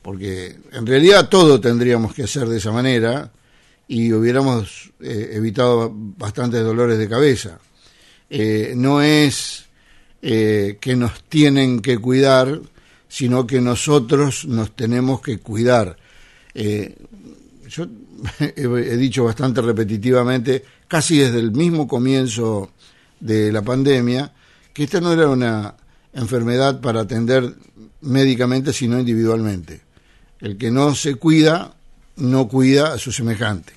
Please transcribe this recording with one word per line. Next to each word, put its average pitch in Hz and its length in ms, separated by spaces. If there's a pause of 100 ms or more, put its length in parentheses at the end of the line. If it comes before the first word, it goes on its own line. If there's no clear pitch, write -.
Porque 92 560 (140)
en 117 140
realidad 160 440
todo 160 300
tendríamos 117 540
que 143 100
hacer 131 240
de 113 100
esa 107 140
manera 123 600 (560)
y 113 240
hubiéramos, 120 880
eh, 117 340
evitado 113 600
bastantes 110 720
dolores 117 340
de 110 100
cabeza. 113 520 (680)
Eh, 110 460
no 139 260
es, 151 640 (560)
eh, 107 600
que 127 160
nos 120 260
tienen 139 580
que 123 180
cuidar, 131 600 (480)
sino 127 400
que 131 140
nosotros 135 840
nos 113 300
tenemos 123 460
que 117 180
cuidar. 113 560 (580)
Eh, 104 420 (760)
yo 160 160 (280)
<laughs> - 260
he, 147 240
he 120 340
dicho 127 260
bastante 123 380
repetitivamente, 120 1000 (260)
casi 160 300
desde 120 200
el 113 120
mismo 156 360
comienzo 120 840 (480)
de 110 320
la 110 100
pandemia, 127 680 (420)
que 147 100
esta 170 180
no 175 100
era 165 160
una 117 480 (380)
enfermedad 127 680
para 113 200
atender 117 540 (460)
médicamente, 135 720
sino 120 260
individualmente. 110 840 (580)
El 107 180
que 117 120
no 139 240
se 139 220
cuida, 160 580 (440)
no 131 300
cuida 135 460
a 120 60
su 123 120
semejante. 107 640